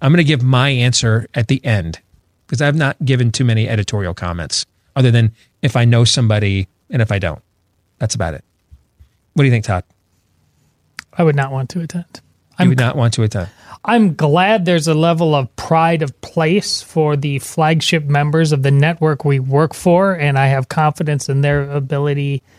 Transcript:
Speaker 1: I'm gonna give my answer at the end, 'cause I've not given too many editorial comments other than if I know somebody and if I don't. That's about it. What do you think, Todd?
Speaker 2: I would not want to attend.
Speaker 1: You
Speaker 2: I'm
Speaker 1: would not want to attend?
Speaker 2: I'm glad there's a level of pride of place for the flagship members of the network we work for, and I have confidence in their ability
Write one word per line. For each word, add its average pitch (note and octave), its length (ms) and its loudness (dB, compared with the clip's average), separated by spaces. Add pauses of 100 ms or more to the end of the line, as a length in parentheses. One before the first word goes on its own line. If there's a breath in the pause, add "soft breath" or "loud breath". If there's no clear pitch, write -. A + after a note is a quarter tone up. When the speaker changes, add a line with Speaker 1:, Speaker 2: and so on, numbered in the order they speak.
Speaker 1:
I'm C#3+ 120 2
gonna E3+ 120 4
give C#3+ 180 0
my C3 260 2
answer A#2+ 680 0
at A#2 140 -2
the C3+ 160 -2
end, G2 360 -2 (460)
'cause A#2+ 140 -4
I've C#3+ 160 0
not D3 260 -2
given B2 300 2
too C3 120 -2
many A2 220 2
editorial G#2 460 -4
comments F2 540 -8 (280)
other B2+ 160 2
than A#2 220 2 (300 soft breath)
if C#3 120 -2
I A#2+ 120 2
know A#2 180 4
somebody G#2 640 0 (220)
and D#3+ 100 -2
if G#2+ 100 0
I G2+ 80 -2
don't. E2 240 -6 (560)
That's A2+ 160 -4
about E2 200 -4
it. C2+ 100 -16 (880)
What D3 100 0
do C#3 40 4
you B2+ 60 2
think, A2+ 120 0
Todd? F#2 200 -4 (1300)
Speaker 2:
I F3 100 0
would D3+ 120 2
not C#3 140 -2
want C3 200 -6
to F3+ 100 -8
attend. E3+ 320 -8
Speaker 1:
You - 460 -20
Speaker 2:
I'm F3+ 100 2
Speaker 1:
would C3+ 100 2
not B2+ 180 0
want A#2 180 0
to A2+ 80 -2
attend? G2+ 260 -2 (360 loud breath)
Speaker 2:
I'm G#3+ 300 2
glad F3+ 500 2
there's E3 220 0
a D#3+ 80 2
level D#3+ 400 2
of C3+ 220 -2
pride E3 460 0
of C#3 180 -8
place E3 600 -2
for D3+ 340 0
the C#3 240 -4
flagship D#3+ 640 0
members D3 480 0
of C#3 100 0
the C#3 80 2
network D#3 540 2
we C#3 160 2
work C#3 340 0
for, F#3 400 2
and C#3+ 240 0
I C#3 80 4
have C3+ 220 0
confidence D3+ 600 -2
in C#3 120 0
their C#3+ 280 0
ability C#3+ 760 -4 (160 soft breath)